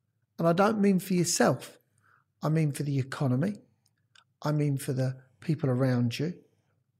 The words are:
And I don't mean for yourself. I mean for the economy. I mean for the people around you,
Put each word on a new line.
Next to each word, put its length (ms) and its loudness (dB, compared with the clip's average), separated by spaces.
And 100 2
I 40 4
don't 280 2
mean 180 4
for 160 -2
yourself. 640 0
I 60 -2
mean 240 0
for 100 -8
the 160 -2
economy. 580 -2
I 100 -2
mean 260 0
for 140 -6
the 300 -4
people 280 -2
around 500 0
you, 140 -2